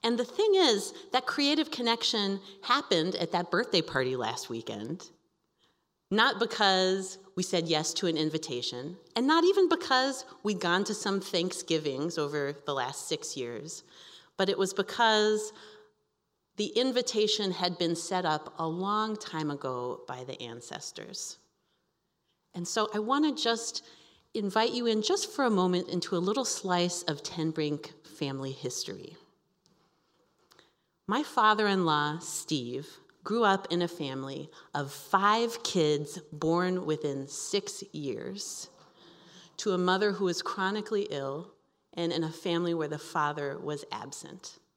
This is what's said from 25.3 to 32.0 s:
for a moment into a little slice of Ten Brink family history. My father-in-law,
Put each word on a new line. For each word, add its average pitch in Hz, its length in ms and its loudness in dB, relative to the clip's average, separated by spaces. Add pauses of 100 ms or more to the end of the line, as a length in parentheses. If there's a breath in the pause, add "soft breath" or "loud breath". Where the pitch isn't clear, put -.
for 277 140 0
a 240 40 4
moment 180 400 4
into 180 280 -2
a - 20 2
little 214 240 0
slice 175 600 0
of 147 200 -4
Ten 160 280 -2
Brink 147 420 -4 (120)
family 135 460 -6
history. - 640 -8 (1900 soft breath)
My 240 160 0
father-in-law, 190 960 4